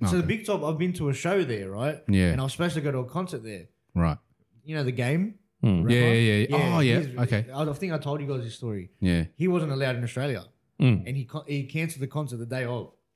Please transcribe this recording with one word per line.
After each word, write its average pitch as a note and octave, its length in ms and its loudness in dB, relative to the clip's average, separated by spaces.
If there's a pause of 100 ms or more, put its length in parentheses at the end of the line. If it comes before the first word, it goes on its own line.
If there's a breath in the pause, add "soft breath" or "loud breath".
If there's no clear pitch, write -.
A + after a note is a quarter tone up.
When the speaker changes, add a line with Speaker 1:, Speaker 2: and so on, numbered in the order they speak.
Speaker 1:
Oh, A2+ 40 0
Speaker 2:
So F#2 80 2
the F3+ 60 4
Speaker 1:
okay. E3 80 0
Speaker 2:
Big G#3+ 180 -2
Top, F#3 180 -2
I've D#3 140 -2
been F3+ 160 0
to E3+ 160 -2
a C3+ 40 2
show F3+ 300 0
there, G#2 260 -4
right? B2 380 -4
Speaker 1:
Yeah. F#2+ 240 6
Speaker 2:
And D#2+ 80 0
I C3 60 -2
was C3+ 80 -4
supposed E3+ 220 -2
to D3+ 60 -4
go C#3+ 120 -2
to C3 60 -2
a B2+ 60 -4
concert D#3 380 -6
there. G#2 240 -12 (260)
Speaker 1:
Right. E2 240 2 (460)
Speaker 2:
You D#3 140 -8
know D3 80 -2
the B2+ 80 -2
game? D3+ 420 -2 (260)
Speaker 3:
Hmm. G2 280 4
Speaker 1:
Yeah, A#2+ 100 6
yeah, A#2+ 140 6
yeah. A2 360 4
Speaker 2:
Yeah, E3+ 280 2
Speaker 1:
Oh, - 20 4
yeah. C3+ 220 4
Speaker 2:
he's, B2+ 160 -6
Speaker 1:
Okay. A#2 360 2
Speaker 2:
I, C#3+ 100 -2
I D3+ 100 -2
think F3 180 -6
I D#3 60 -2
told D3 240 -4
you C#3+ 60 -8
guys C3 180 -4
this A2+ 100 -12
story. G#2 340 -8 (120)
Speaker 1:
Yeah. F2 240 4 (100)
Speaker 2:
He F3+ 140 0
wasn't E3 240 0
allowed C3+ 240 -2
in B2 80 -4
Australia. B2+ 400 -4 (340)
Speaker 3:
Mm. A2+ 280 4
Speaker 2:
And C3 100 -4
he C3 80 -4
con-, D3+ 200 -10
he C#3+ 180 -4
cancelled D#3+ 400 -6
the C3 40 -4
concert C3 300 -6
the A2+ 80 -10
day B2+ 180 -4
of. A#2+ 280 -6 (240)